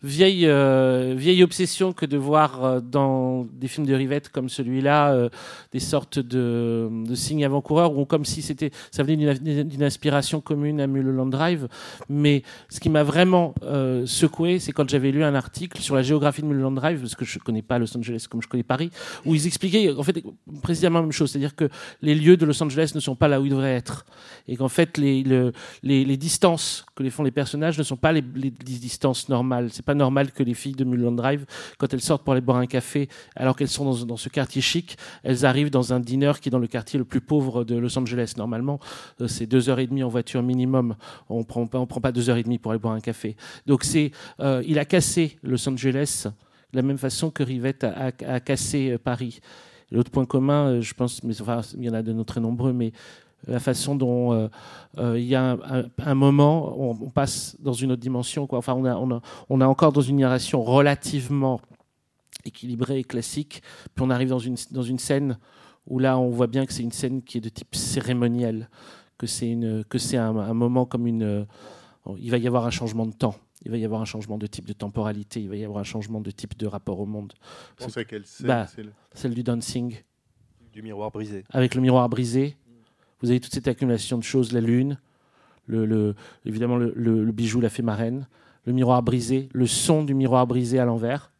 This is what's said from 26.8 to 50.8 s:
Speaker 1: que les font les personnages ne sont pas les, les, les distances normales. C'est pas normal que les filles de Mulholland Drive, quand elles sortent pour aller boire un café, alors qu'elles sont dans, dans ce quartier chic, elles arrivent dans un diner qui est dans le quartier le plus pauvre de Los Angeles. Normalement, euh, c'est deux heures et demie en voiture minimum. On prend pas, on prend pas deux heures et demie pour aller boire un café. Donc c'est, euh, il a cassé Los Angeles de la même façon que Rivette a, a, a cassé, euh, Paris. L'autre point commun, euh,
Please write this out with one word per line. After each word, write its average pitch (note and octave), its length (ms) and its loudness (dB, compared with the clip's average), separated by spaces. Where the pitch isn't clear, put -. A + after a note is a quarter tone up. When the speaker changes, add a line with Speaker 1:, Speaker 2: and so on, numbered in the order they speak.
Speaker 1:
que - 80 -4
les C3 80 0
font D3+ 120 -4
les C3+ 80 2
personnages D3 480 -2
ne D#3 40 0
sont C3+ 140 -2
pas D#3 160 4
les, D#3+ 80 4
les, C3 180 -2
les B2+ 260 -10
distances B2 520 -2
normales. B2 420 0
C'est - 120 -14
pas C#3+ 100 0
normal C#3 380 2
que - 100 -2
les A#2+ 120 0
filles C#3 200 -8
de C3 100 -2
Mulholland A#2+ 320 0
Drive, C3+ 300 -2
quand C#3 160 0
elles B2+ 60 -2
sortent D3 240 0
pour C#3 80 2
aller B2+ 80 4
boire B2 180 2
un B2 80 0
café, C3 420 -2
alors C3 200 2
qu'elles C#3 120 -2
sont - 160 -4
dans, B2 200 0
dans A2 120 -8
ce - 120 -10
quartier C3+ 320 -2
chic, - 360 -2
elles B2+ 220 0
arrivent C#3+ 260 4
dans B2+ 220 2
un B2+ 80 0
diner C3+ 400 0
qui - 80 -6
est - 20 -2
dans B2+ 80 0
le A#2+ 80 0
quartier A#2 320 -6
le B2+ 60 0
plus - 160 -2
pauvre C3 440 0
de A#2 120 -2
Los A#2+ 220 -2
Angeles. A#2+ 380 -4
Normalement, A#2+ 440 -4
euh, A#2+ 80 -4
c'est B2 180 -6
deux B2 240 4
heures B2+ 80 2
et C3 80 0
demie C3+ 160 -2
en B2+ 60 -2
voiture A#2+ 340 -2
minimum. B2+ 540 0
On A2+ 160 -4
prend A#2 220 -4
pas, B2+ 120 -6
on B2+ 80 -2
prend B2 140 -8
pas B2+ 120 0
deux A#2+ 160 0
heures B2 80 4
et A#2 60 0
demie A#2 160 -2
pour A2 140 -4
aller A2 80 -2
boire A2 140 -2
un A2 60 -6
café. A2 360 -8
Donc C#3 180 2
c'est, D3+ 260 2
euh, C3 260 0
il D#3 140 2
a C#3+ 40 0
cassé E3 600 2
Los B2+ 240 0
Angeles C3+ 580 -2
de B2+ 40 -2
la B2+ 60 2
même C#3 160 0
façon C3+ 320 -2
que D3 140 -4
Rivette C3 400 -4
a, B2+ 240 -2
a, - 260 -6
a B2 60 -2
cassé, C3+ 500 -2
euh, A#2 80 -2
Paris. B2 400 -4
L'autre A#2+ 180 2
point C3+ 160 0
commun, C#3+ 440 2
euh, A#2+ 100 2